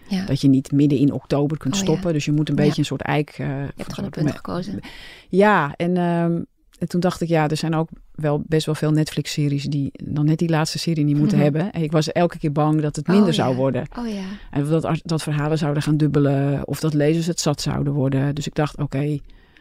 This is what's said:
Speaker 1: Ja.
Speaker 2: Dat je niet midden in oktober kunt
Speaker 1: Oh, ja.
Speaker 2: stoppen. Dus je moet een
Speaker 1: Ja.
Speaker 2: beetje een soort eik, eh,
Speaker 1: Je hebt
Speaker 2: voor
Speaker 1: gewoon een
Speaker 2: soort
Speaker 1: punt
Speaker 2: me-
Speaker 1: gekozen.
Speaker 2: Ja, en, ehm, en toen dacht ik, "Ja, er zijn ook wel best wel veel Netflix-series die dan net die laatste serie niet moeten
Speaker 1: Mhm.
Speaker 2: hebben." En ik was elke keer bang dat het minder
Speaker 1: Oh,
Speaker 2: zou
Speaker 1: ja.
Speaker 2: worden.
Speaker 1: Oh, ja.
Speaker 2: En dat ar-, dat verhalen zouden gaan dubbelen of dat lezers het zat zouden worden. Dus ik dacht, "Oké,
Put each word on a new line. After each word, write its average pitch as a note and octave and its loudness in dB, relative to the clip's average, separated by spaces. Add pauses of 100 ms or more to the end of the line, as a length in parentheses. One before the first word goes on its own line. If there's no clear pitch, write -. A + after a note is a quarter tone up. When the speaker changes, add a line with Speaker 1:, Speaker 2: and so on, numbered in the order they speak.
Speaker 1:
Ja. F#3+ -4
Speaker 2:
Dat C#3 -2
je C#3+ 4
niet C3+ 4
midden C#3+ 4
in C3+ 4
oktober D3 -2
kunt C3+ -4
Speaker 1:
Oh, G3+ -2
ja. F#3+ -4
Speaker 2:
stoppen. E3+ 0
Dus D3 -2
je D3+ 0
moet D3+ 2
een D3 0
Speaker 1:
Ja. D3 2
Speaker 2:
beetje D3 2
een D3 2
soort - -6
eik, D3 -2
eh, - -20
Speaker 1:
Je - -6
hebt C#3 -6
Speaker 2:
voor - -14
Speaker 1:
gewoon - -14
een - -10
Speaker 2:
soort G3 -6
Speaker 1:
punt D3+ -4
Speaker 2:
me- C#3 0
Speaker 1:
gekozen. F#3+ -8 (500)
Speaker 2:
Ja, F#3 4
en, F3 0
ehm, E3+ 0 (380)
en F3 -4
toen F3+ 0
dacht F3 0
ik, E3+ -4
"Ja, D#3 2
er D#3 -2
zijn D#3+ -2
ook D#3+ 0 (220)
wel D3+ -2
best D#3 0
wel D3+ -2
veel D3+ 0
Netflix-series D3 0
die C#3+ -2 (120)
dan D3 -2
net D#3 4
die E3+ 0
laatste D#3+ 0
serie D#3 0
niet D3 2
moeten D3+ 4
Speaker 1:
Mhm. C#3+ 4
Speaker 2:
hebben." D#3 0
En E3+ -4
ik D3 -4
was D#3 0
elke E3+ 0
keer D#3 -2
bang D3+ 2
dat D3 -2
het D3 -4
minder G3+ 6
Speaker 1:
Oh, E3 2
Speaker 2:
zou B2 2
Speaker 1:
ja. B2+ 0
Speaker 2:
worden. B2+ 0 (140)
Speaker 1:
Oh, A#3+ -6
ja. G#3 -6 (300)
Speaker 2:
En C#3+ 0
dat D#3+ 2
ar-, D3+ 0
dat E3 -2
verhalen D3+ 0
zouden D3 0
gaan D3+ 2
dubbelen C#3+ 2
of C#3 -4
dat D#3 -2
lezers D#3 2
het E3+ -2
zat D3 -2
zouden C#3+ -2
worden. C#3 0
Dus D3 -6
ik - -8
dacht, D3 -2
"Oké, D3 -4 (420)